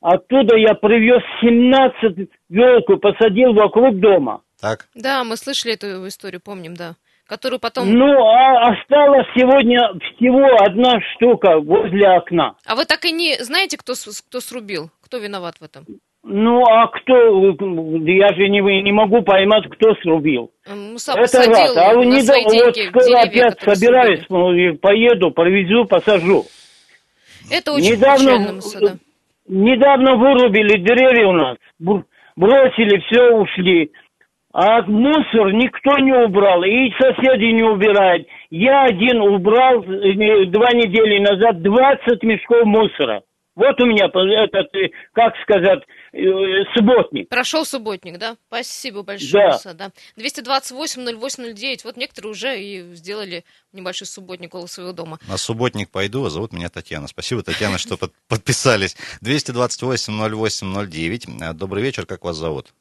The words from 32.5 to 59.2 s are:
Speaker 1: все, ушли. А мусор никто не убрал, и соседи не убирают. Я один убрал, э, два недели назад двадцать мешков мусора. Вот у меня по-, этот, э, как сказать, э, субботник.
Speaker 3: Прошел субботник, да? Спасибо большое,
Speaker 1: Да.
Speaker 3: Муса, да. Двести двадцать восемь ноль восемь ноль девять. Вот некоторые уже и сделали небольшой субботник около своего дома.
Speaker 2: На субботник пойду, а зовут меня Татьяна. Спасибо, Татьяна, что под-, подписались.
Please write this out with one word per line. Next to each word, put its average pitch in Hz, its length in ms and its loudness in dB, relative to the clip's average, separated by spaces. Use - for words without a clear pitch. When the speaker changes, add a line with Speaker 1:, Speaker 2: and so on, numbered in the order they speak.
Speaker 1:
все, 240 300 4
ушли. 180 540 0
А 214 300 2
мусор 220 680 0
никто 262 460 0
не 269 140 2
убрал, 196 500 2
и 220 360 0
соседи 254 540 2
не 226 100 2
убирают. 196 640 2
Я 262 320 2
один 240 380 0
убрал, 214 600 2
э, 196 640 0
два 220 260 0
недели 214 460 2
назад 202 440 0
двадцать 240 580 2
мешков 226 440 0
мусора. 185 580 -2
Вот 269 260 0
у 247 40 4
меня 208 240 0
по-, 185 180 -4
этот, 208 480 -2
э, 190 140 -4
как 226 200 2
сказать, 185 400 0
э, 190 500 -2
субботник. 208 540 0
Speaker 3:
Прошел 262 360 -4
субботник, 202 520 -12
да? 226 180 -12
Спасибо 226 560 -14
большое, 202 420 -2
Speaker 1:
Да. 170 80 2
Speaker 3:
Муса, 175 200 -8
да. 185 180 -16
Двести 262 240 -12
двадцать 269 300 -6
восемь 254 320 -14
ноль 233 120 -10
восемь 247 280 -14
ноль 233 100 -16
девять. 233 320 -12
Вот 226 100 -18
некоторые 240 360 -14
уже 214 280 -10
и 185 360 -18
сделали 180 500 -16
небольшой 185 360 -16
субботник 180 460 -20
около 175 140 -18
своего 180 240 -18
дома. 165 260 -16
Speaker 2:
На 98 80 -10
субботник 113 520 -8
пойду, 101 360 -8
а 98 40 -6
зовут 90 220 -12
меня 85 180 -12
Татьяна. 78 380 -16
Спасибо, - 340 -10
Татьяна, 95 360 -6
что - 200 -10
под-, - 160 -12
подписались. 113 680 -4